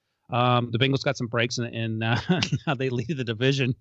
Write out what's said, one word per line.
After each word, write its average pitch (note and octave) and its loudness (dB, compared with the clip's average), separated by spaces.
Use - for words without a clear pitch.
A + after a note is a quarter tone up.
Um, B2 4
the A2+ 0
Bengals C3+ 2
got C#3 -2
some B2 -4
breaks, A#2+ -2
and, A#2+ -4
and, A2+ -2
uh, A#2 2
<laughs> F3+ 2
now D#3 0
they C3 -2
lead B2 -4
the C3 -4
division B2+ 0